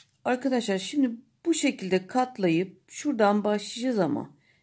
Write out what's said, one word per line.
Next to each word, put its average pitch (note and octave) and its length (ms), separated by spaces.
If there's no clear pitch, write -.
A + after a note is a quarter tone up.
Arkadaşlar B3 540
şimdi A#3+ 380
bu E4 80
şekilde F#3 520
katlayıp F#3+ 840
şuradan G#3 560
başlayacağız G#3+ 540
ama C#3 360